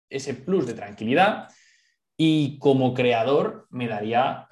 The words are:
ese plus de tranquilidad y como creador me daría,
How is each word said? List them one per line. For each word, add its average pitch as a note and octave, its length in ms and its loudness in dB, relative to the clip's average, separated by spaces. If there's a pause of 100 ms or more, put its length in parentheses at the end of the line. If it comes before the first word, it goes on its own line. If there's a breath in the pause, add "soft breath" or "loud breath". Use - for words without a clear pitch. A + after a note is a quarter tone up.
ese C3+ 260 -8
plus F3 320 -2
de A#2+ 80 -4
tranquilidad A#2+ 720 0 (680 loud breath)
y D#3 440 2
como C3 340 4
creador B2+ 800 0
me B2 160 -8
daría, A2+ 640 -2